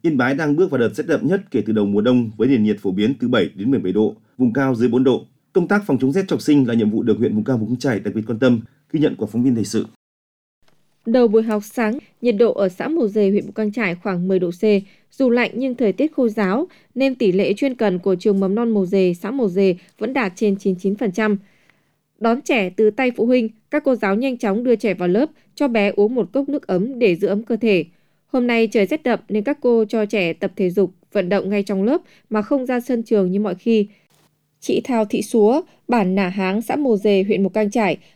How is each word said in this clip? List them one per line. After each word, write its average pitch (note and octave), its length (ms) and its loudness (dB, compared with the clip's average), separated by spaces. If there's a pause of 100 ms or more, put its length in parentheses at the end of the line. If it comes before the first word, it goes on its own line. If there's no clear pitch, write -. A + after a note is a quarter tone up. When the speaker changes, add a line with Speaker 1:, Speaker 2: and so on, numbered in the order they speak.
Speaker 1:
Yên D#3+ 160 0
Bái B2+ 180 0
đang D3 200 0
bước E3+ 160 2
vào C3 80 0
đợt A2+ 140 2
rét - 140 -6
đậm C#3+ 200 0
nhất G3 140 0 (100)
kể A2+ 140 -2
từ A2+ 80 -2
đầu G#2 120 2
mùa G2+ 160 0
đông A#2+ 360 2
với A2 100 2
nền B2+ 160 4
nhiệt G#2 160 2
phổ G2 120 -4
biến G#2 280 0
từ B2 80 -2
bảy G#2 280 0
đến G#2 160 -4
mười B2 80 2
bảy F#2 140 -4
độ, G#2+ 220 0 (220)
vùng B2 160 0
cao C3+ 220 0
dưới A#2 140 2
bốn B2 140 2
độ. C3 180 2 (320)
Công F3 140 2
tác G3+ 200 0
phòng C3+ 140 0
chống C3+ 100 2
rét F#3+ 160 0
cho E3 80 -2
học A#2 60 -4
sinh C#3+ 260 4
là A#2+ 60 -2
nhiệm G#2+ 180 2
vụ A2 120 -2
được G#2+ 140 2
huyện G#2+ 180 0
vùng G#2+ 80 0
cao B2+ 140 -2
Mù A2 80 -4
Căng A#2+ 120 -4
Chải B2 220 -2
đặc G2+ 160 -8
biệt A2 120 -4
quan A2 120 -6
tâm, B2 220 2 (300)
ghi D3+ 80 -2
nhận D3+ 160 0
của A2 100 -6
phóng A#2+ 180 -2
viên C3 120 2
thời A2+ 100 -2
sự. - 200 -4 (1200)
Speaker 2:
Đầu A#3+ 220 4
buổi A3 160 4
học G#3+ 220 -2
sáng, A#3 320 -2 (240)
nhiệt A#3 180 0
độ A#3 140 4
ở F#3+ 160 0
xã - 180 -8
Mồ D4+ 200 0
Dề, G3+ 220 0
huyện G3 160 0
Mù G3+ 60 -14
Căng G#3+ 200 -4
Chải G3+ 240 -4
khoảng F3+ 320 -4
mười F#3+ 120 2
độ F3 120 -2
C. F3 120 -10 (480)
Dù C4 180 0
lạnh A#3 240 0
nhưng B3+ 220 -4
thời G#3 180 0
tiết D4+ 220 -2
khô B3+ 140 2
ráo, G#3+ 380 -2 (280)
nên C4 200 0
tỷ G#3+ 160 2
lệ F#3+ 220 2
chuyên C4 220 -2
cần G3 240 0
của F#3+ 160 0
trường G3 240 0
mầm F#3+ 160 0
non A#3 140 0
Mồ G3+ 160 0
Dề, F#3 280 2
xã F#3 180 -8
Mồ C4 160 -2
Dề F#3 280 2 (220)
vẫn A3+ 160 -6
đạt G#3+ 220 -2
trên G3+ 200 0
chín G3 160 -2
mươi F3+ 100 -4
chín G3 140 -2
phần G#3 160 -4
trăm. G#3+ 260 0 (840)
Đón A#3 220 0
trẻ A3 280 0
từ G#3+ 200 2
tay B3+ 260 0
phụ A3 100 -2
huynh, A#3+ 240 2 (220)
các D4 120 -2
cô C4 120 2
giáo G3 200 0
nhanh B3 220 -2
chóng G#3+ 260 -2
đưa B3 120 2
trẻ G#3+ 180 0
vào F3 140 -4
lớp, A3 220 2 (260)
cho C#4+ 120 -2
bé A3 280 2
uống G#3+ 200 2
một G#3 180 -2
cốc C#4 160 -2
nước C#4+ 180 -6
ấm A3 320 -2
để G3 160 4
giữ G3 120 -2
ấm G3+ 160 -2
cơ A#3 120 -4
thể. G#3 300 0 (420)
Hôm B3 200 -2
nay A3+ 200 2
trời G#3 180 2
rét D4+ 180 -4
đậm A#3+ 160 0 (100)
nên G#3 140 -2
các C#4 180 -4
cô A#3 240 2
cho G#3+ 200 -2
trẻ F#3+ 280 -2
tập F#3+ 220 -6
thể F#3 140 0
dục, F3+ 220 0 (200)
vận F#3 180 -2
động G3 200 0
ngay G3+ 140 -2
trong G3 200 -2
lớp C#4+ 180 0 (280)
mà G#3+ 120 -2
không C4 240 -2
ra B3 140 -2
sân A#3+ 240 -2
trường G3 280 2
như G3 80 0
mọi G#3 160 -2
khi. G#3 320 0 (720)
Chị - 220 -2
Thào A3+ 240 0
Thị - 160 -4
Súa, A3+ 400 2 (260)
bản F#3+ 280 2
Nả F#3+ 120 0
Háng, F#3+ 340 -2
xã - 140 -2
Mồ C4+ 220 2
Dề, G3 260 2
huyện G3 200 0
Mù F#3+ 60 2
Cang G#3+ 220 0
Chải, G3+ 260 0 (180)